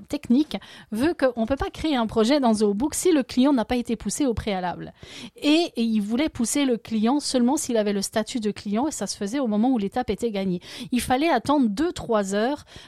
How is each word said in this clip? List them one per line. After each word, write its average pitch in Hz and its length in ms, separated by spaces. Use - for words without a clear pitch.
technique 285 480
veut 262 220
qu'on 240 320
peut 277 100
pas 392 140
créer 311 260
un 233 120
projet 226 340
dans 233 140
Zoho 208 180
Books 247 220
si 359 180
le 277 100
client 269 300
n'a 233 100
pas 247 140
été 240 180
poussé 214 300
au 240 80
préalable. 180 580
Et, 311 400
et 240 40
il 226 200
voulait 233 260
pousser 285 380
le 254 100
client 226 440
seulement 254 360
s'il 247 220
avait 208 160
le 202 80
statut - 380
de 214 100
client 208 380
et 294 40
ça - 140
se - 100
faisait 208 240
au 269 60
moment 214 240
où 262 80
l'étape 208 320
était 226 220
gagnée. 190 280
Il 247 80
fallait 269 300
attendre 277 400
deux, 277 240
trois 208 400
heures 233 320